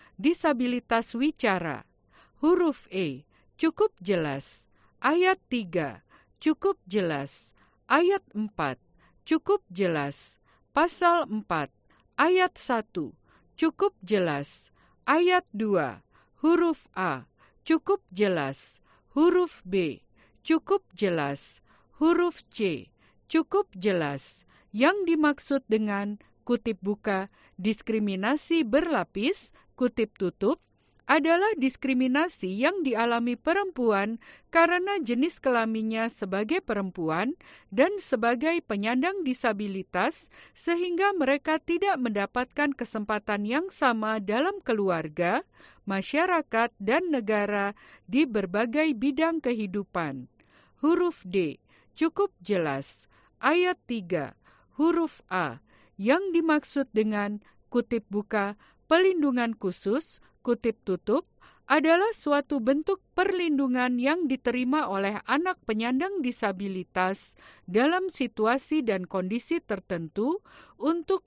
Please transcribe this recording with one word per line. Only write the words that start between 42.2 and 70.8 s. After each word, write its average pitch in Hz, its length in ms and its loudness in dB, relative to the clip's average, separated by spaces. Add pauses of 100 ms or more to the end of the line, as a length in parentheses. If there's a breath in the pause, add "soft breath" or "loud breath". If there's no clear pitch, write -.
kesempatan 208 640 -4
yang 269 320 -2
sama 220 480 0
dalam 294 400 -2
keluarga, 180 800 0 (400 soft breath)
masyarakat, 240 960 0
dan 302 320 0
negara 208 640 0 (320 loud breath)
di 247 160 2
berbagai 233 720 0
bidang 294 480 0
kehidupan. 185 880 -4 (480 soft breath)
Huruf 339 480 0
D, 180 320 -2 (400 soft breath)
cukup 359 400 0
jelas. 160 720 -4 (320 soft breath)
Ayat 359 480 2
tiga, 175 480 -6 (400 soft breath)
huruf 330 480 0
A, 156 320 -4 (400 soft breath)
yang 320 320 2
dimaksud 311 640 0
dengan, 208 480 -2 (240 soft breath)
kutip 233 400 -2
buka, 202 480 -2 (320 soft breath)
pelindungan 294 720 2
khusus, - 640 -4 (180 soft breath)
kutip 233 480 -2
tutup, 208 400 -2 (400 soft breath)
adalah 320 480 4
suatu 285 480 0
bentuk 302 480 0
perlindungan 277 880 0
yang 311 240 0
diterima 254 640 0
oleh 196 400 -2
anak 349 400 0
penyandang 254 560 -2
disabilitas 190 1120 -4 (320 loud breath)
dalam 311 400 2
situasi 262 720 0
dan 196 240 0
kondisi 202 560 -4
tertentu 196 800 -4 (400 loud breath)